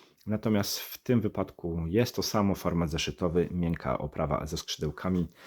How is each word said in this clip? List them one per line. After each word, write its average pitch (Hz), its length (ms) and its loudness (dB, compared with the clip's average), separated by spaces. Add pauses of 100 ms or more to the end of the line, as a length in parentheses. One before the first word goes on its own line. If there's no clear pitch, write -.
(260)
Natomiast 107 520 0
w - 200 -12
tym 120 220 2
wypadku 87 640 -4
jest 113 300 2
to 95 60 0
samo, 101 320 2
format 85 360 0
zeszytowy, 82 600 0
miękka 85 480 0
oprawa 73 480 -2
ze 80 100 -6
skrzydełkami. 85 720 -2 (180)